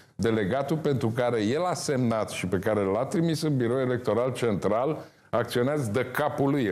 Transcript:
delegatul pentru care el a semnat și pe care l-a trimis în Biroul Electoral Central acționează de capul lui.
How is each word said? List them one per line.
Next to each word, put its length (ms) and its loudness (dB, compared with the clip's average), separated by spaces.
delegatul 600 0
pentru 320 0
care 340 0
el 220 0
a 100 -2
semnat 560 0
și 160 -6
pe 120 0
care 220 0
l-a 240 2
trimis 380 0
în 140 0
Biroul 240 0
Electoral 520 0
Central 680 0
acționează 640 0
de 120 0
capul 460 0
lui. 220 2